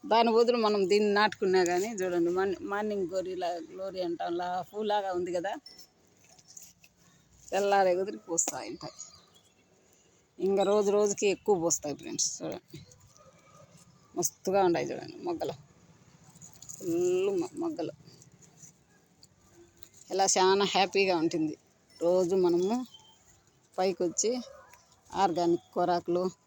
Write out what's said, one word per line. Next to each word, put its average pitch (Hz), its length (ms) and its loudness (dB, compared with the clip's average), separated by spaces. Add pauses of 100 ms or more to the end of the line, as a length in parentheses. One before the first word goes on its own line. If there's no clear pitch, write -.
దాని 226 320 4
బదులు 240 300 4
మనం 208 160 2 (100)
దీన్ని 208 260 4
నాటుకున్నా 196 520 2
కానీ 180 200 4 (100)
చూడండి, 349 380 2
మార్ని-, 392 220 0 (120)
మార్నింగ్ 202 400 -2
గ్లోరీలా, 185 380 -4 (200)
గ్లోరీ 185 380 -10
అంటాం, 175 320 -4
లా-, 180 320 -4
పూలాగా 208 460 -2
ఉంది 180 200 -4
కదా, 185 140 -4 (2000)
తెల్లారే 196 480 2
కుదిరి 214 280 -6
పూస్తా 165 300 -4 (140)
ఉంటాయి. - 240 -14 (1500)
ఇంకా 196 240 2
రోజు 208 260 2
రోజుకి 208 380 2
ఎక్కువ 208 280 0
పూస్తాయి 160 380 -2
ఫ్రెండ్స్. - 260 -4 (120)
చూడండి, 156 400 -12 (1400)
మస్తుగా 190 520 0
ఉన్నాయి 143 220 0
చూడండి - 260 -12 (100)
మొగ్గలు, 254 280 -6 (1160)
ఫుల్ 180 580 -2 (120)
మొ-, - 100 -10 (100)
మొగ్గలు. 302 320 -8 (2250)
ఇలా 190 140 4 (100)
చాలా 196 380 4
హ్యాపీగా 190 480 4
ఉంటుంది. 160 320 -2 (500)
రోజు 180 280 2 (100)
మనము 180 320 2 (1000)
పైకి 185 280 -2
వచ్చి 190 240 -2 (920)
ఆర్గానిక్ 175 440 2 (100)
కూరాకులు 175 460 0 (240)